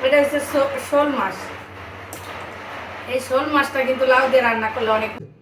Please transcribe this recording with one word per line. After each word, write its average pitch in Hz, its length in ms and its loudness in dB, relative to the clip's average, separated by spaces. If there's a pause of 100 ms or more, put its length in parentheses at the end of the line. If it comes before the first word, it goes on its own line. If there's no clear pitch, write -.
এটা 285 140 6
হচ্ছে 285 200 2
শো-, 269 380 0 (120)
শোল 294 180 4
মাছ। 262 260 -2 (1700)
এই 254 120 0
শোল 262 320 0
মাছটা 269 320 2
কিন্তু 254 220 2
লাউ 254 220 6
দিয়ে 254 140 6
রান্না 220 320 0
করলে 226 160 0
অনেক। 220 200 0 (320)